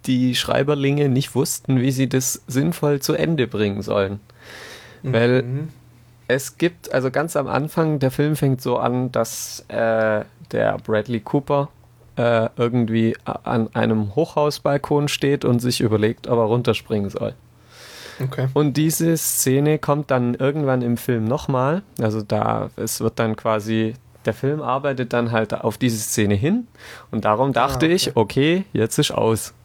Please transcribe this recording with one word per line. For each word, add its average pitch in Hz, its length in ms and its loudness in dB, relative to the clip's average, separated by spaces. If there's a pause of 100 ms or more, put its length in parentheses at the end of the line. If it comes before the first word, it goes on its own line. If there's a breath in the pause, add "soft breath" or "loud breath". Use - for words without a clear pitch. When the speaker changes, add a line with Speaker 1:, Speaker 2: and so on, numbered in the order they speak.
Speaker 1:
die 127 280 2
Schreiberlinge 139 720 0
nicht 131 260 0
wussten, 131 460 0
wie 131 120 2
sie 131 160 0
das 131 380 -2
sinnvoll 143 540 0
zu 160 140 -2
Ende 156 320 0
bringen 101 360 -2
sollen. 101 380 -2 (840 loud breath)
Speaker 2:
Mhm. 131 100 -4
Speaker 1:
Weil 120 320 4 (800)
es - 320 -2
gibt, - 340 -2
also 131 180 0
ganz 147 260 -2
am 139 100 0
Anfang, 151 520 0
der 131 120 2
Film 147 240 0
fängt 135 280 0
so 123 160 -2
an, 127 340 -2
dass, - 560 -4
äh, 110 560 0 (280)
der 110 320 0
Bradley 107 360 -2
Cooper, 143 480 -2 (480)
äh, 117 400 2
irgendwie 113 580 2 (100)
a-, - 200 -6
an 117 300 0
einem 110 400 0
Hochhausbalkon 147 960 0
steht 139 360 0
und 120 160 2
sich 123 200 -2
überlegt, 107 460 2
ob 120 120 2
er 117 60 4
runterspringen 107 680 0
soll. - 240 -6 (880 loud breath)
Speaker 2:
Okay. 131 320 -2
Speaker 1:
Und 143 220 2
diese 160 400 2
Szene 147 640 2
kommt 147 320 0
dann 123 240 2
irgendwann 135 480 0
im 120 140 2
Film 117 280 0
nochmal. 139 580 0 (180)
Also 110 220 0
da, 107 540 -2
es - 240 -6
wird 113 180 -2
dann 110 180 -2
quasi, 110 580 -2 (300)
der 117 100 0
Film 147 280 -4
arbeitet 131 500 -4
dann 120 200 0
halt 110 200 0
auf 110 240 -2
diese 117 220 0
Szene 104 360 0
hin. 190 340 0 (420 loud breath)
Und 107 140 -4
darum 110 260 2
Speaker 2:
Ah, - 20 -4
Speaker 1:
dachte 135 340 2
Speaker 2:
okay. 170 80 4
Speaker 1:
ich, - 220 -2
okay, 143 560 2
jetzt 107 260 0
ist 147 120 0
aus. 110 420 0 (120)